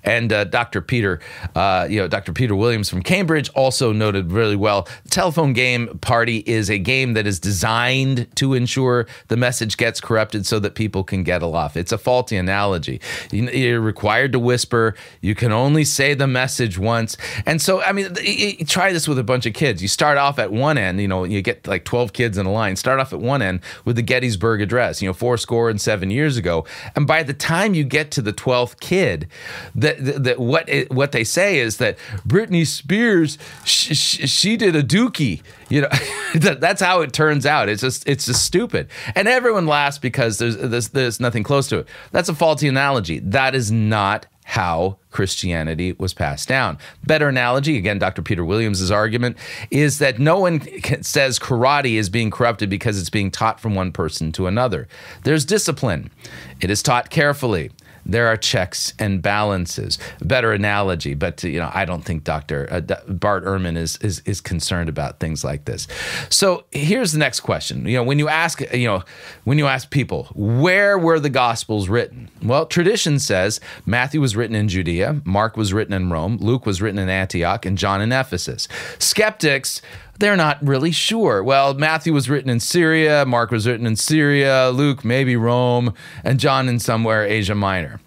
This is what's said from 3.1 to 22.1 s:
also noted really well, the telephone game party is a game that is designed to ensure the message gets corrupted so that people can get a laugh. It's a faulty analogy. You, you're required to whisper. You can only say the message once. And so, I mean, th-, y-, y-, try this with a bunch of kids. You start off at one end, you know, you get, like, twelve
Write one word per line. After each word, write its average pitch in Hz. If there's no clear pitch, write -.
also 131
noted 98
really 107
well, 101
the -
telephone 170
game 120
party 117
is 110
a 107
game 127
that 107
is 98
designed 120
to 135
ensure 123
the 113
message 120
gets 117
corrupted 107
so 110
that 101
people 98
can 95
get 87
a 85
laugh. 80
It's 85
a 113
faulty 123
analogy. 92
You, 117
you're 120
required 110
to 131
whisper. 120
You 104
can 117
only 143
say 143
the 139
message 127
once. 113
And 156
so, 185
I 196
mean, 196
th-, 202
y-, 202
y-, 165
try 175
this 156
with 143
a 127
bunch 123
of 113
kids. 107
You 98
start 147
off 139
at 101
one 135
end, 95
you 101
know, 92
you 98
get, -
like, 92
twelve 120